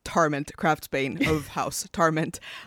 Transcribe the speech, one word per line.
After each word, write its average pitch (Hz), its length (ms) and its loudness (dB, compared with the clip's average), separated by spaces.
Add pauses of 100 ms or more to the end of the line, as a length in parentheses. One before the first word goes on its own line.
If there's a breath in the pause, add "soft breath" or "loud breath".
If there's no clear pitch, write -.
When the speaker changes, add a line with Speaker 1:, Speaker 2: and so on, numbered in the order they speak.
Speaker 1:
Tarmint 147 540 2
Craftsbane 151 680 0
of 156 220 0
Speaker 2:
<laughs> - 80 -10
Speaker 1:
House - 380 -4
Tarmint 160 460 2 (260 loud breath)